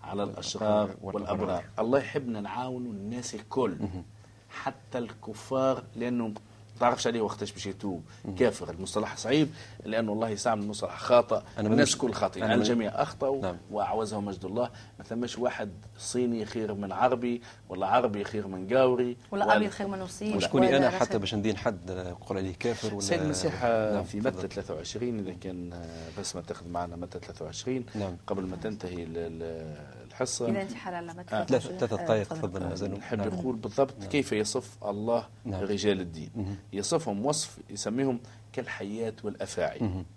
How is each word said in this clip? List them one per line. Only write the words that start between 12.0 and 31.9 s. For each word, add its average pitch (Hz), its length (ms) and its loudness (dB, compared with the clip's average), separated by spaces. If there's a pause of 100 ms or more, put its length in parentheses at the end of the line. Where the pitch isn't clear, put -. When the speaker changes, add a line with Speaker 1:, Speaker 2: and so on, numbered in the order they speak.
Speaker 1:
كل 120 120 2
خاطئين. 98 320 0
Speaker 2:
أنا 113 120 6
من 117 60 6
Speaker 1:
الجميع 113 400 2
أخطأوا 135 400 0
Speaker 2:
نعم. 90 140 0 (140)
Speaker 1:
وأعوزهم 104 540 0
مجد 95 200 -6
الله. 120 260 0 (280)
ما - 60 -14
ثماش 117 340 -4
واحد 117 320 0 (280)
صيني 120 460 0
خير 107 300 -2
من 98 180 -4
عربي 120 500 4 (260)
ولا 92 180 0
عربي 107 380 4
خير 104 220 -4
من 95 280 -2
قاوري 123 420 6 (140)
Speaker 3:
ولا 202 140 0
Speaker 1:
ولا 208 120 8
Speaker 3:
أبيض 208 140 4
خير 196 180 -4
من 196 100 -4
أصيل. 202 380 -4
Speaker 2:
وشكوني 135 300 6
Speaker 3:
ولا 127 100 8
Speaker 2:
أنا 135 120 6
Speaker 3:
رشد. 180 80 2
Speaker 2:
حتى 120 220 2
باش 101 160 0
ندين 104 220 2
حد 95 340 -4
نقول 92 480 -4
عليه 95 220 -2
كافر 113 340 0
ولا 101 80 -4
Speaker 1:
سيد 170 180 2
المسيح 147 440 0
Speaker 2:
نعم، 107 400 4
Speaker 1:
في 101 160 -4
Speaker 2:
تفضل. 104 180 0
Speaker 1:
متى 92 160 -4
ثلاثة 92 200 -4
وعشرين، 110 440 -4
إذا 92 220 -4
كان 90 320 -6 (460)
بس 95 180 -6
ما 87 60 -4
تاخذ - 260 -8
معنا 87 280 -2
متى 87 220 -8
ثلاثة - 260 -10
وعشرين، 123 500 -4
Speaker 2:
نعم. 95 220 -2 (100)
Speaker 1:
قبل 95 160 -2
ما 92 140 -4
تنتهي 90 460 -6
ال-، 82 140 -8
ال-، 82 920 -8
الحصة. 127 400 -2
Speaker 3:
إذا 196 140 0
انت - 100 -8
حلال 175 340 -8
لما 165 140 -12
Speaker 1:
آه. 139 240 -2
Speaker 3:
تكفي. - 20 -4
Speaker 2:
ثلاثة، 165 320 0
ثلاثة 113 240 0